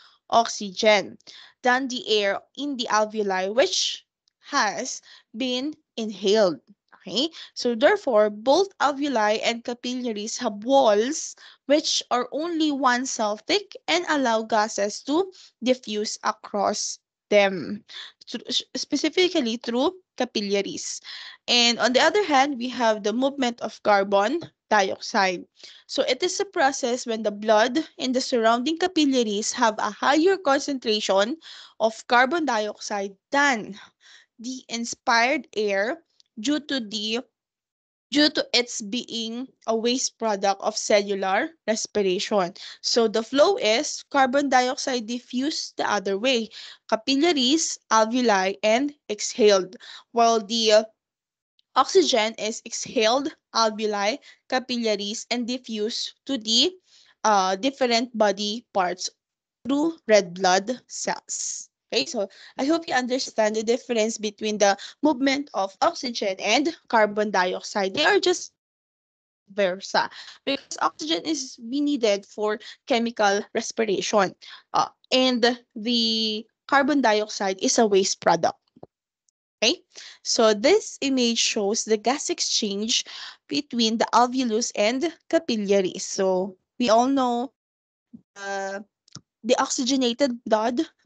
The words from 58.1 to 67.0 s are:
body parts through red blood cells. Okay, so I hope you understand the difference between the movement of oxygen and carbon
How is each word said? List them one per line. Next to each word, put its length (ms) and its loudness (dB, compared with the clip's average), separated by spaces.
body 560 0
parts 380 -2
through 400 0
red 280 4
blood 520 2
cells. 800 -8
Okay, 140 -2
so 240 -6
I 80 -2
hope 200 0
you 60 -6
understand 640 0
the 60 -2
difference 560 -2
between 400 -4
the 180 4
movement 520 0
of 260 -4
oxygen 580 -2
and 300 2
carbon 420 2